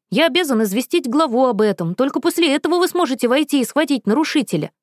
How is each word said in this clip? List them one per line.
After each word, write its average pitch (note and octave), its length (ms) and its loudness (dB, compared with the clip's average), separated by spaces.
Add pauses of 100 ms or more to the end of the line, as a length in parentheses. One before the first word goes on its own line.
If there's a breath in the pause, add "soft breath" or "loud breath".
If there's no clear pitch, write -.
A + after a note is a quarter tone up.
«Я B3+ 160 2
обязан C#4 380 2
известить B3 440 -2
главу C4 380 2
об A3+ 160 2
этом, F#3 320 0
только C4+ 260 -2
после E4 360 0
этого D#4 240 0
вы F4+ 80 2
сможете C4 400 -2
войти C#4 340 0
и A#3 40 0
схватить C#4+ 420 -2
нарушителя». A3 640 0 (120)